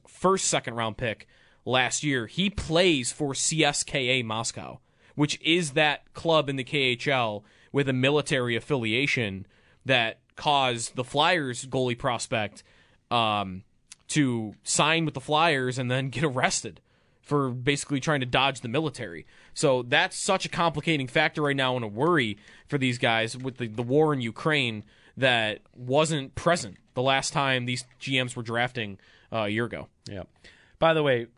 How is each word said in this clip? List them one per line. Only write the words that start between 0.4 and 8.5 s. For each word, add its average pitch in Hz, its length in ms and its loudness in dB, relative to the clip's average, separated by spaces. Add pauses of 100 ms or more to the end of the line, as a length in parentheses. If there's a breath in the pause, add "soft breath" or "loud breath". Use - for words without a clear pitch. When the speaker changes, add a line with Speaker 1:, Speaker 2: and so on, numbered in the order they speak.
Speaker 1:
second 131 260 -2
round 113 240 -4
pick 110 280 -6 (380 soft breath)
last 123 380 0
year. 135 240 -2
He 190 240 -2
plays 160 600 2
for 139 220 -4
C 156 300 0
S 143 180 0
K 131 380 0
A - 20 -6
Moscow, 110 580 -8 (340 soft breath)
which 147 260 0
is 160 300 2
that 147 420 0
club 156 380 2
in 139 60 -4
the 131 80 -4
K 151 140 -4
H 127 300 0
L 117 360 0 (280 soft breath)
with 139 160 2
a 131 60 0
military 131 600 2